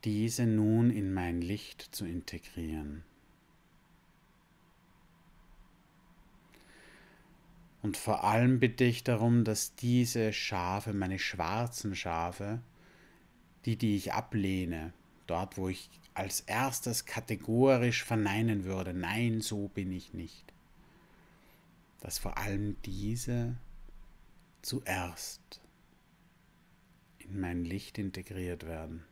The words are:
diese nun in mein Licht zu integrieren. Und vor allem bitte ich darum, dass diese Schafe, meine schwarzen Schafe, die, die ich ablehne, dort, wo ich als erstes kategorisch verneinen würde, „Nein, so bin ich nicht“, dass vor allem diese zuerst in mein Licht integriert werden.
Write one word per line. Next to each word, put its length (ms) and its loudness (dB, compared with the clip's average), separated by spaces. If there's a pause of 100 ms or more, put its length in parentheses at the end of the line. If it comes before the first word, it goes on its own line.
diese 440 2
nun 420 6
in 240 0
mein 280 0
Licht 400 -4 (120)
zu 120 -6
integrieren. 960 -8 (4000)
Und 140 -2
vor 260 0
allem 360 6
bitte 240 4
ich 200 4
darum, 400 6
dass 320 0
diese 580 2
Schafe, 600 -2
meine 260 0
schwarzen 760 -2
Schafe, 680 -2 (1040)
die, 100 2
die 200 2
ich 180 -2
ablehne, 800 0 (340)
dort, 300 -2
wo 120 -2
ich 200 -8 (240)
als 280 -2
erstes 640 -2
kategorisch 1000 2
verneinen 600 2
würde, 280 -2
„Nein, 480 0
so 280 -4
bin 220 -4
ich 220 -8
nicht“, 400 -12 (1500)
dass 160 -6
vor 200 -4
allem 460 -2
diese 720 -2 (1040)
zuerst 1000 -6 (1600)
in 200 -8
mein 240 -2
Licht 340 -6
integriert 680 -6
werden. 460 -8